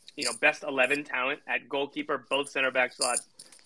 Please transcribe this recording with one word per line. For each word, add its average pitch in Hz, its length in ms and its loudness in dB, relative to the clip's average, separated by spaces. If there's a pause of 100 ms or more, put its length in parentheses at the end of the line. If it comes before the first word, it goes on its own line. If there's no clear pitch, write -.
(160)
you 139 100 -4
know, 120 60 0 (100)
best 151 220 4
eleven 143 400 2
talent 135 440 -2
at 123 220 -4
goalkeeper, 143 600 -4
both 139 200 0
center 135 220 0
back 123 200 2
slots, 123 360 -2 (380)